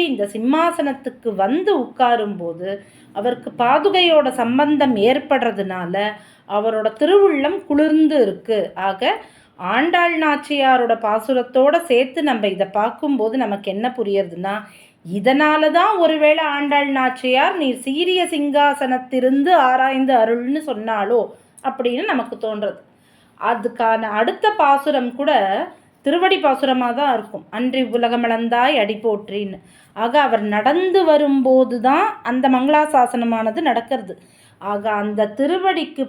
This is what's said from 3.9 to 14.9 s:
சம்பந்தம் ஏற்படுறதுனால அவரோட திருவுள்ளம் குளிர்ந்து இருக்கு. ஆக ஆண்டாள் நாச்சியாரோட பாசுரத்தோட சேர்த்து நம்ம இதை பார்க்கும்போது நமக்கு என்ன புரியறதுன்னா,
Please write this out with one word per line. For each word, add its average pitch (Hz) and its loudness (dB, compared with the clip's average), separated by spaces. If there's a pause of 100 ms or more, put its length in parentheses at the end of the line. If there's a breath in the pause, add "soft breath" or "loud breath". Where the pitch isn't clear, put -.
சம்பந்தம் 262 2
ஏற்படுறதுனால 202 0 (540 loud breath)
அவரோட 220 -2
திருவுள்ளம் 349 2
குளிர்ந்து 302 4
இருக்கு. 202 -2 (220)
ஆக 196 -2 (460 loud breath)
ஆண்டாள் 330 0
நாச்சியாரோட 277 0
பாசுரத்தோட 247 0
சேர்த்து 262 0
நம்ம 233 -2
இதை 190 -2
பார்க்கும்போது 220 -2
நமக்கு 208 -4
என்ன 208 -6
புரியறதுன்னா, 196 -4 (500 loud breath)